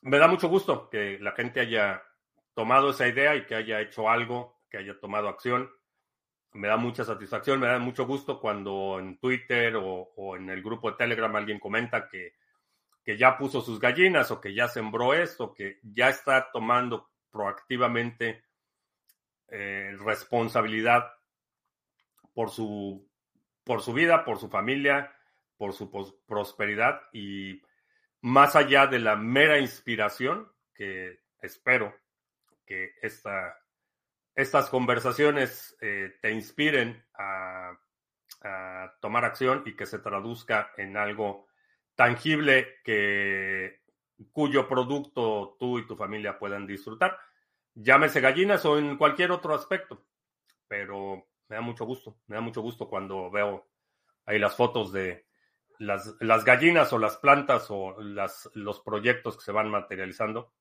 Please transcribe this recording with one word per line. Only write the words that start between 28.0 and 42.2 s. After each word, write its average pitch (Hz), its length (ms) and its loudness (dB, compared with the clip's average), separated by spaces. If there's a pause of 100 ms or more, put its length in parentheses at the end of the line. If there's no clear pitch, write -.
más 139 340 6
allá 139 320 8
de 131 120 2
la 110 180 2
mera 139 420 4
inspiración, 123 960 -4 (220)
que 92 460 -12 (200)
espero 110 540 -2 (720)
que 95 360 -10
esta, 101 560 -8 (760)
estas 135 340 2
conversaciones, 127 1120 0
eh, 98 400 -6
te 113 100 -2
inspiren 117 760 -2 (100)
a, 92 600 -10 (680)
a 92 580 -10
tomar 113 240 -2
acción 131 420 0
y 107 80 -12
que 101 120 -10
se 107 120 -10
traduzca 107 800 -4
en 98 200 -10
algo 104 540 -4 (500)
tangible 135 840 4